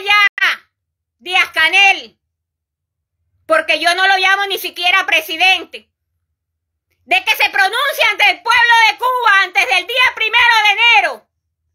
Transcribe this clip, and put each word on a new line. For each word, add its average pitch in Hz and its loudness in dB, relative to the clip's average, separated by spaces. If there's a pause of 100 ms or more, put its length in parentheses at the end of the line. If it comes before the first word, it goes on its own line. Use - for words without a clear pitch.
ya, 403 -2 (480)
Díaz-Canel, 349 -2 (1300)
porque 311 -2
yo 339 0
no 381 0
lo 392 2
llamo 392 0
ni 381 -6
siquiera 359 -2
presidente, 339 -2 (1160)
de 370 -2
que 427 -2
se 415 -2
pronuncie 466 -2
ante 403 0
el 339 -8
pueblo 466 2 (140)
de 415 -4
Cuba 466 0
antes 370 -2
del 359 -2
día 494 0
primero 466 0 (100)
de 415 2
enero, 403 0 (460)